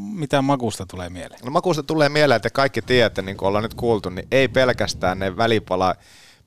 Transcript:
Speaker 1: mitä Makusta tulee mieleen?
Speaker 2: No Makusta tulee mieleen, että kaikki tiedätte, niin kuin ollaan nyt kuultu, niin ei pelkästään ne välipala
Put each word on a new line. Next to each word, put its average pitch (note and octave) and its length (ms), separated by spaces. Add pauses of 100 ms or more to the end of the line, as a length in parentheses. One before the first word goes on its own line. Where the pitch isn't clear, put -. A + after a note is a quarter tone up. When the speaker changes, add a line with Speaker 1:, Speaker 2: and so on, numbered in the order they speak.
(140)
Speaker 1:
mitä D3 280
Makusta B2+ 440
tulee F2+ 240
mieleen? F2 340
Speaker 2:
No B2 80
Makusta D#3+ 320
tulee D3+ 260
mieleen, D3 260
että A2 140
kaikki C3+ 320
tiedätte, A2+ 400
niin F#2+ 160
kuin F2+ 100
ollaan G#2 160
nyt A2+ 100
kuultu, G#2+ 360
niin F2+ 220
ei C3 160
pelkästään A2 720
ne F#2+ 180
välipala G2 580 (520)